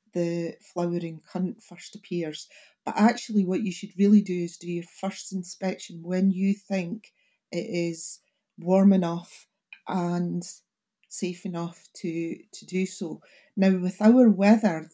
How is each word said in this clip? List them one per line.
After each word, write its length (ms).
the 480
flowering 640
cunt 300
first 320
appears." 540
But 120
actually 480
what 180
you 80
should 280
really 240
do 140
is 200
do 140
your 140
first 480
inspection 720
when 280
you 240
think 580
it 160
is 520
warm 340
enough 540
and 560
safe 360
enough 520
to, 420
to 140
do 200
so. 340
Now, 220
with 240
our 300
weather, 640